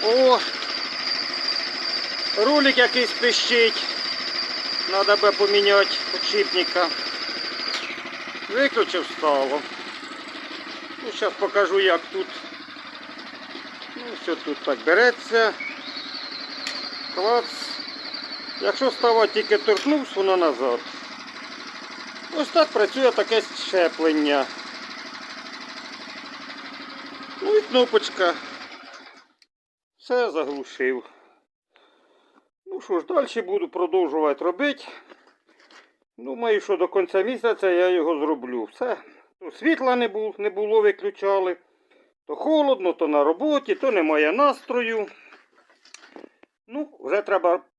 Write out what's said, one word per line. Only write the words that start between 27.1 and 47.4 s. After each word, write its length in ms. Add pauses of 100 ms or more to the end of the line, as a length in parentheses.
Ну 140
і 60
кнопочка. 720 (1600)
Все, 340
заглушив. 720 (1600)
Ну 160
що 180
ж, 60
далі 360
буду 260
продовжувати 800
робити. 380 (1300)
Думаю, 440
що 160
до 100
кінця 340
місяця 480
я 200
його 300
зроблю. 440
Все. 340 (420)
То 120
світла 440
не 120
бу-, 300
не 120
було, 320
виключали. 760 (720)
То 80
холодно, 580
то 140
на 160
роботі, 520
то 160
немає 400
настрою. 760 (1600)
Ну, 220 (100)
вже 220
треба 400 (180)